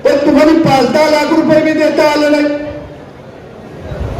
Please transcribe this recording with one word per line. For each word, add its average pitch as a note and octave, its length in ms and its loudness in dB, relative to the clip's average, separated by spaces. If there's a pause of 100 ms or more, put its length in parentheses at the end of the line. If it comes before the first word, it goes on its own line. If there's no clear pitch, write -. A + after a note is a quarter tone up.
पण C#4+ 220 2
तुम्हाला D4+ 260 4
पाच C#4 400 2
दहा D4+ 180 2
लाख D4+ 240 0
रुपये D#4 280 2
बी D#4 100 0
देता D4+ 400 2
आलं D4 200 0
नाही. D4 120 2 (1800)